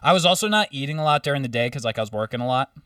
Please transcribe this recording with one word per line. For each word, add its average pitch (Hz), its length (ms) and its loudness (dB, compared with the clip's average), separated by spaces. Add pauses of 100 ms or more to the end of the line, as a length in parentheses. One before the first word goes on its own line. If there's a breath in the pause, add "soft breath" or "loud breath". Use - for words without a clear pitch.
I 160 100 4
was 180 100 4
also 185 240 2
not 214 220 2
eating 143 300 -6
a 156 40 -2
lot 147 200 2
during 143 180 0
the 131 60 -4
day 120 240 0
'cause, 120 120 -8
like, 113 140 -2
I 113 40 -2
was 110 100 -4
working 110 300 -4
a 123 60 -2
lot. 127 240 0 (140)